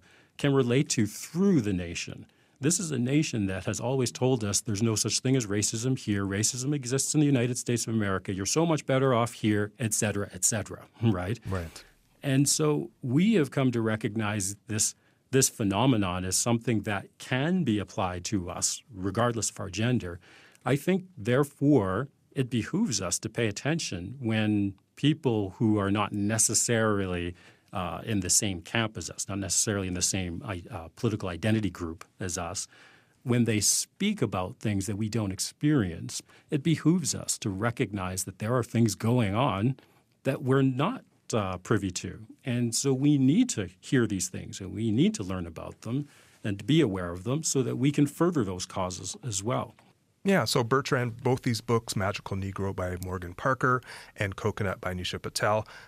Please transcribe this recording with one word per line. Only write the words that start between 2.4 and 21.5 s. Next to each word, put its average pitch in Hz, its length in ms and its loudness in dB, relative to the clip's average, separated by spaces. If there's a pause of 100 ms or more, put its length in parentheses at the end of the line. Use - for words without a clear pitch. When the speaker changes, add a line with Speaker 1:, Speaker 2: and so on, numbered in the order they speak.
Speaker 1:
This 151 180 2
is 165 120 -6
a 131 60 -2
nation 123 480 0
that 95 200 -4
has 110 140 -2
always 123 320 0
told 127 320 2
us 101 160 0
there's 104 220 -4
no 113 140 4
such 101 240 0
thing 131 180 2
as 113 80 0
racism 110 520 0
here. 101 280 -2
Racism 117 480 -2
exists 135 400 -2
in 151 60 4
the 147 60 6
United 123 320 2
States - 300 -2
of 113 60 -2
America. 101 400 0
You're 95 140 -2
so 160 180 4
much 156 200 0
better 131 280 4
off 117 200 2
here, 104 460 0
et 110 140 -2
cetera, 101 400 0
et 92 100 -4
cetera, 98 500 -2
<laughs> - 100 -20
right? 98 440 0
Speaker 2:
Right. 90 360 -6 (400)
Speaker 1:
And 139 260 2
so 147 400 0 (120)
we 175 340 4
have 147 160 4
come 131 200 2
to 120 100 0
recognize 107 760 -2 (120)
this, 107 280 -2 (340)
this 131 180 4
phenomenon 101 800 2
as 92 100 -2
something 117 460 0
that 104 240 -4 (120)
can 160 460 0
be 110 140 2
applied 90 480 -4
to 90 240 -2
us 90 320 -4 (120)
regardless 101 580 0
of - 80 -12
our 92 100 -8
gender. 101 500 -2 (460)
I 127 100 2
think, 185 300 0 (100)
therefore, 127 920 2 (220)